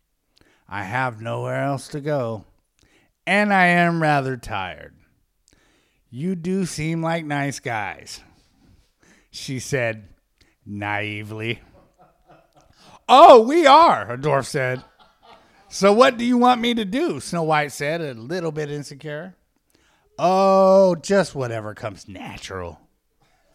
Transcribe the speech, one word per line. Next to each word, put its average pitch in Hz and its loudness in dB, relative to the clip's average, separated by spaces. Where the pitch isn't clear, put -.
I 101 -10
have 117 -6
nowhere 123 -6
else 139 -6
to 151 -10
go, 123 -4
and 202 0
I 185 4
am 170 2
rather 139 0
tired." 92 -12
"You 156 -6
do 185 -4
seem 165 -6
like 165 -4
nice 143 -6
guys," 98 -10
she 131 -12
said 113 -6
naively. 104 -8
"Oh, 254 10
we 294 2
are," 262 6
a 123 -8
dwarf 139 -2
said. 131 -4
"So 196 2
what 247 4
do 233 -6
you 247 0
want 247 4
me 240 -2
to 226 -2
do?" 208 -4
Snow 170 -6
White 151 0
said, 151 -6
a 143 -8
little 156 -8
bit 151 -8
insecure. 147 -14
"Oh, 190 4
just 185 -2
whatever 113 -8
comes 101 -12
natural. 92 -14